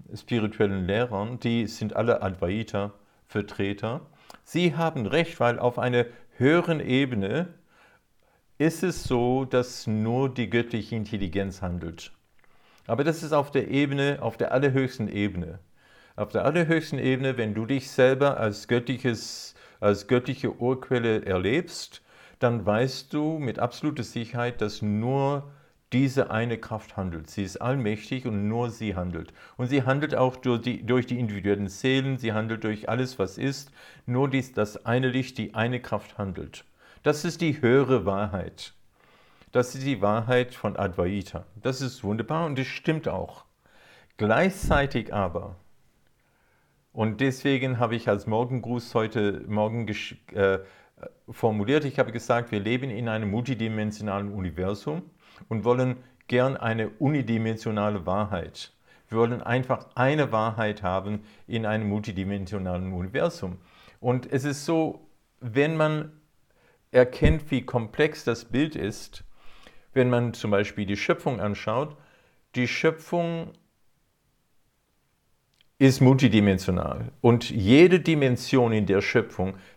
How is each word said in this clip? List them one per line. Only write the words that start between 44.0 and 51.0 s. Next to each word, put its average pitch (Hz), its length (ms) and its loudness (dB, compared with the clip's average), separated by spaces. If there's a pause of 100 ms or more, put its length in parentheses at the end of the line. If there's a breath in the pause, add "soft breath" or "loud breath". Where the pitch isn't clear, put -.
Gleichzeitig 139 960 2
aber, 90 400 -2 (1400)
und 110 280 -2
deswegen 131 580 2
habe 117 160 0
ich 113 140 -2
als 101 180 2
Morgengruß 117 720 -2
heute 107 500 0
Morgen 107 400 0
gesch-, - 300 -8 (160)
äh, 98 260 4 (720 loud breath)